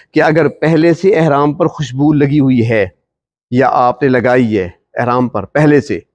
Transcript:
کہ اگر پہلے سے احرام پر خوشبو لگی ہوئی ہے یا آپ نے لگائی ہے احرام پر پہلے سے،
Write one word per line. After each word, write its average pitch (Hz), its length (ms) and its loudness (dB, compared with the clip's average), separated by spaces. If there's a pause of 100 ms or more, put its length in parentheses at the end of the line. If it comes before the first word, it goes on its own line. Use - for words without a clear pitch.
(120)
کہ 156 120 0
اگر 156 240 2
پہلے 160 460 0
سے 190 220 0
احرام 147 380 0
پر 165 120 -4
خوشبو 143 480 -2
لگی 143 260 0
ہوئی 127 300 2
ہے 107 180 0 (640)
یا 123 200 2
آپ 123 320 0
نے 139 60 2
لگائی 123 500 0
ہے 90 100 -4 (300)
احرام 123 280 -2
پر 101 180 -8
پہلے 147 360 2
سے، 92 180 -8 (140)